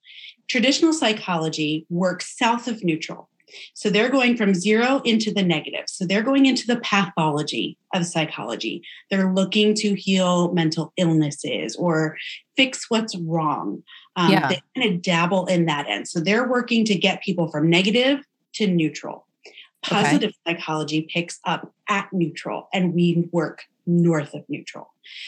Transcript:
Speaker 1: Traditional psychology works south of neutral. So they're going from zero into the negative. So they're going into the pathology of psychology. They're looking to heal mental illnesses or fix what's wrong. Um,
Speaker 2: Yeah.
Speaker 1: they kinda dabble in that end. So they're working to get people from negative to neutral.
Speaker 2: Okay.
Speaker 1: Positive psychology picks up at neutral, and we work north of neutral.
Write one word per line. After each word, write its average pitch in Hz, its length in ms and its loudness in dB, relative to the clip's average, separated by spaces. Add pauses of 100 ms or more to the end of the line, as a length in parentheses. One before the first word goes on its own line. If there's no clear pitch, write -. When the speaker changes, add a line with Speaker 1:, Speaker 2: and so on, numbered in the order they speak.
(480)
Speaker 1:
Traditional 277 440 2
psychology 160 960 -2
works 180 480 -4
south 240 320 0
of 226 160 -8
neutral. - 460 -4 (420)
So - 160 -4
they're 208 220 2
going 247 260 4
from 202 160 2
zero 220 540 2
into 220 260 2
the 202 100 0
negative. 156 440 -2
So - 180 -8
they're 190 180 0
going 269 220 4
into 262 220 2
the 240 140 0
pathology 156 1000 0 (160)
of 175 100 2
psychology. 117 800 -4 (280)
They're 190 220 2
looking 202 440 2
to 208 180 0
heal 180 580 2
mental 160 460 0
illnesses 143 760 0
or 156 420 0 (400)
fix 262 320 0
what's 220 260 0
wrong. 160 640 -2 (340)
Um, 180 160 2
Speaker 2:
Yeah. 170 160 2
Speaker 1:
they - 120 -2 (160)
kinda 214 220 0
dabble 175 480 0
in 175 180 2
that 147 240 -2
end. - 200 -6
So 175 120 -4
they're 214 260 0
working 233 400 0
to 214 80 2
get 190 280 0
people 175 260 -2
from 151 220 2
negative 240 500 2 (360)
to 214 100 0
neutral. 160 600 -2 (600)
Speaker 2:
Okay. - 160 -2
Speaker 1:
Positive - 300 4 (140)
psychology 156 560 -2
picks 170 440 -6
up - 260 -4 (160)
at 202 240 -2
neutral, 156 640 -4
and 180 180 2
we 170 400 4
work 156 300 -2 (240)
north 170 480 2
of 143 160 -12
neutral. - 420 -12 (360)